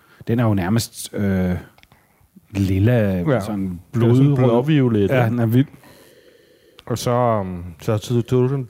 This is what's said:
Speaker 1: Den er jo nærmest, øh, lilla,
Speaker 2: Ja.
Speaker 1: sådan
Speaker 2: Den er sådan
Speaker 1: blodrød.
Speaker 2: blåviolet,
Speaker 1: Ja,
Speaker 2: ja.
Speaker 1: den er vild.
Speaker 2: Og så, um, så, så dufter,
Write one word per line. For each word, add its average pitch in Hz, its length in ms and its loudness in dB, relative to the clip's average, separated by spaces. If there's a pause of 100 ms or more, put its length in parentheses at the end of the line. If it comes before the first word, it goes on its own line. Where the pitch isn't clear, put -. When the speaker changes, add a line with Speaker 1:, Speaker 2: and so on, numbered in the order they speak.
(280)
Speaker 1:
Den 117 120 0
er 123 40 0
jo 110 100 2
nærmest, 98 600 -4
øh, 95 380 -2 (1000)
lilla, 98 680 2
Speaker 2:
Ja. 87 60 -2
Speaker 1:
sådan - 20 -2
Speaker 2:
Den 156 80 0
er 113 100 0
sådan 98 360 -6 (120)
Speaker 1:
blodrød. 127 440 4
Speaker 2:
blåviolet, 123 760 2
Speaker 1:
Ja, 131 140 0
Speaker 2:
ja. 113 60 0
Speaker 1:
den 120 100 -2
er 117 60 0
vild. 123 220 2 (1160)
Speaker 2:
Og 117 120 -4
så, - 140 -2 (300)
um, 90 220 -8 (180)
så, 113 160 -2
så 120 240 -2
dufter, 127 480 -2